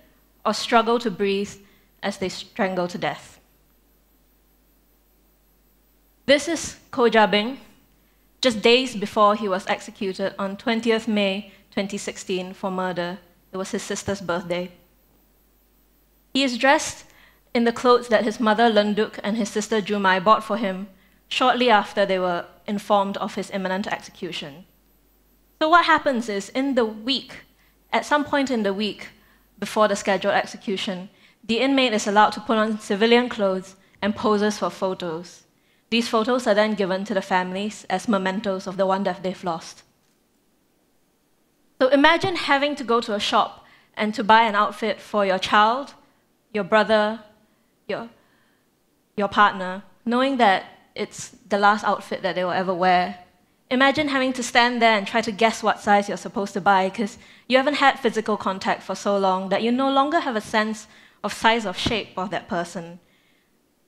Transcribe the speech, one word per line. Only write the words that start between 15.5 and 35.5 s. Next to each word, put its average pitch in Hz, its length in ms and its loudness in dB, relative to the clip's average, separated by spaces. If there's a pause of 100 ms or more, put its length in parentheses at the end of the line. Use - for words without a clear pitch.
He 262 120 0
is 247 120 -2
dressed 277 480 0 (480)
in 233 120 2
the 233 80 2
clothes 240 360 4
that 214 140 4
his 208 160 -4
mother 226 320 4
Lun 208 240 2
Duke 214 300 -4
and 208 120 -4
his 208 120 -2
sister 220 320 -2
Jumai 190 420 0
bought 214 220 4
for 202 120 -2
him 190 300 -6 (420)
shortly 247 400 2
after 202 380 4
they 185 120 0
were 180 260 -2 (220)
informed 202 500 0
of - 180 -6
his 190 160 -8
imminent 190 380 -4
execution. 160 760 -12 (960)
So 311 80 2
what 339 180 4
happens 294 420 2
is, 202 220 -6
in 262 260 -2
the 240 80 4
week, 220 560 -6 (520)
at 220 140 -2
some 294 180 0
point 277 260 -2
in 233 120 -2
the 196 100 0
week 202 360 -6 (500)
before 214 300 0
the 196 80 0
scheduled 196 380 -2
execution, 185 760 -4 (360)
the 226 140 -2
inmate 262 340 2
is 208 140 -2
allowed 214 240 6
to 214 100 -8
put 226 160 0
on 214 220 0
civilian 233 500 2
clothes 190 460 -4 (260)
and 208 140 0
poses 208 440 0
for 180 120 -2
photos. 180 720 -8 (480)